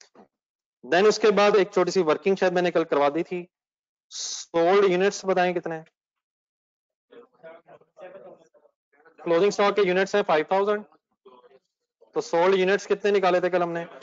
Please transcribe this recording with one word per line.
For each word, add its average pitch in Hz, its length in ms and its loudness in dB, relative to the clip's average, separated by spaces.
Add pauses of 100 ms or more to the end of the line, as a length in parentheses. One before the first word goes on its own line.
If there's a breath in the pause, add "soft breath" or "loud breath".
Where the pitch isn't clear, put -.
(840)
Then 170 240 2
उसके 214 220 2
बाद 202 260 4
एक 185 160 2
छोटी 180 180 0
सी 190 120 0
working 160 340 -2
शायद 185 160 0
मैंने 180 180 0
कल 165 140 0
करवा 143 240 0
दी 151 140 -2
थी, 175 240 -10 (640)
Sold 180 800 0
units 196 340 -2
बताएं 180 280 0
कितने 165 200 -8
हैं? 160 100 -14 (3250)
Closing 170 340 0
stock 202 240 0
के 208 120 2
units 190 280 0
हैं 202 60 2
फ़ाइव 156 300 0
थाउजेंड, 208 320 -2 (1300)
तो 160 60 -4
sold 170 360 2
units 190 300 0
कितने 202 260 -2
निकाले 185 280 2
थे 175 100 -2
कल 180 120 0
हमने? 170 240 -6 (160)